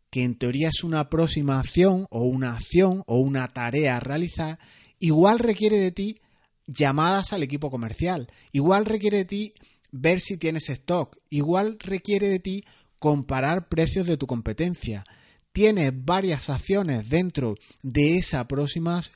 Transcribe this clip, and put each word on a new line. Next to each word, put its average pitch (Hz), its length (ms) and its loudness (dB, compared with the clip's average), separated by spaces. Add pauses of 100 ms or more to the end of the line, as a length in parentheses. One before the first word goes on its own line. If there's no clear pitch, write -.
(100)
que 127 140 -2
en 123 120 -2
teoría 135 340 0
es - 120 0
una 156 260 -2
próxima 147 520 0
acción 185 500 2
o 117 140 -2
una 127 320 -2
acción 185 500 2
o 120 140 2
una 135 280 0
tarea 127 500 -2
a - 20 -6
realizar, 160 580 -6 (400)
igual 180 400 6
requiere 214 400 2
de 185 140 2
ti 202 280 -8 (460)
llamadas 151 680 0
al 185 120 -4
equipo 143 260 -6
comercial, 127 580 -6 (220)
igual 180 360 4
requiere 208 320 0
de 190 80 0
ti 202 280 -6 (380)
ver 160 280 2
si 196 160 -2
tienes 160 320 -2
stock, 160 480 -4 (140)
igual 180 480 0
requiere 196 500 -2
de 190 120 0
ti 190 240 -6 (340)
comparar 147 680 0
precios 165 380 0
de 165 100 0
tu 139 100 -4
competencia. 117 800 -4 (480)
Tienes 190 420 4
varias 160 560 -2
acciones 139 580 -2
dentro 151 460 0 (280)
de 147 340 4
esa 151 320 0
próxima 165 520 -2 (160)